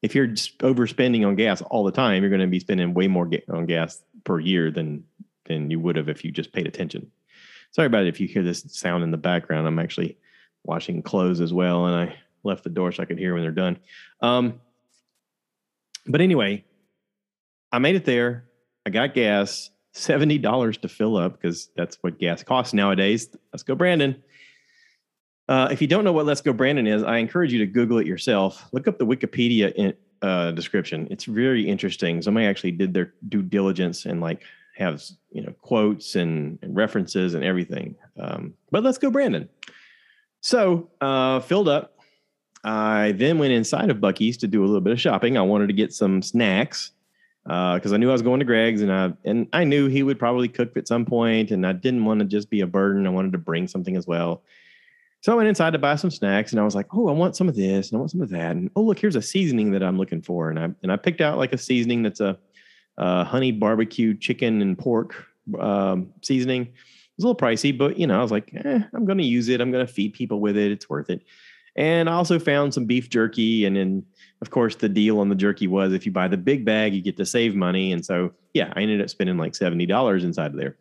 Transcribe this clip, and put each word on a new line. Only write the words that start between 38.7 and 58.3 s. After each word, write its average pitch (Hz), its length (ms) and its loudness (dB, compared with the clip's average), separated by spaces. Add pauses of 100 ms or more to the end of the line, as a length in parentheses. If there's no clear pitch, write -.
but 202 120 0
Let's 262 160 0
Go 277 120 0
Brandon. 233 380 -2 (920)
So, 180 500 2 (100)
uh, 131 400 2
filled 180 280 2
up. 143 300 -2 (640)
I 107 540 2
then 147 220 2
went 139 140 2
inside 120 380 2
of 113 80 0
Buc-ee's 107 400 2
to 110 100 -2
do 104 140 2
a 95 40 4
little 101 140 4
bit 95 120 2
of 123 80 0
shopping. 120 380 2
I 101 40 4
wanted 101 260 4
to 104 40 0
get 104 220 0
some 95 260 2
snacks, 107 680 0 (580)
uh, 90 300 0
'cause 98 140 -2
I 104 40 2
knew 120 140 4
I - 20 4
was 123 100 2
going 123 180 2
to 143 40 0
Greg's, 113 380 2
and 98 100 2
I, 95 200 2 (120)
and 113 280 0
I 175 120 2
knew 143 220 4
he 135 160 2
would 135 160 0
probably 123 300 0
cook 120 280 -4
at 104 100 -6
some 117 200 0
point, 113 440 2
and 92 160 0
I 92 60 0
didn't 117 320 0
wanna 107 220 2
just 104 240 -4
be 107 100 0
a 95 60 0
burden. 98 400 2
I 92 40 0
wanted 95 220 0
to 90 60 -2
bring 85 280 -2
something 92 300 -4
as 90 100 -4
well. 85 360 -2 (800)
So 214 120 2
I - 20 4
went 226 140 4
inside 170 240 2
to 143 60 0
buy 143 180 2
some 175 140 -2
snacks, 104 420 0
and 113 80 2
I 104 40 4
was 104 100 0
like, 101 180 -4
"Oh, 214 160 2
I 147 40 2
want 180 240 2
some 185 120 2
of 139 80 0
this, 95 340 0
and 110 60 -4
I - 20 0
want 143 140 -4
some 180 100 -2
of 113 80 -4